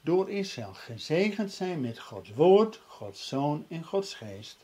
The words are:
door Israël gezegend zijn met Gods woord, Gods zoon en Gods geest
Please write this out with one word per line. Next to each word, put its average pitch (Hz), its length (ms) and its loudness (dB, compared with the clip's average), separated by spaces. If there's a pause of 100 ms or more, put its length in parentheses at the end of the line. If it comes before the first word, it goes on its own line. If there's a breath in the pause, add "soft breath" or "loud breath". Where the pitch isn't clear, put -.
door 185 300 0
Israël 190 420 -6
gezegend 196 800 -2
zijn 180 280 -4
met 117 180 -4
Gods 98 360 -14
woord, 196 520 8
Gods - 420 -14
zoon 147 400 -2
en 165 160 -8
Gods 196 300 -2
geest 104 500 -14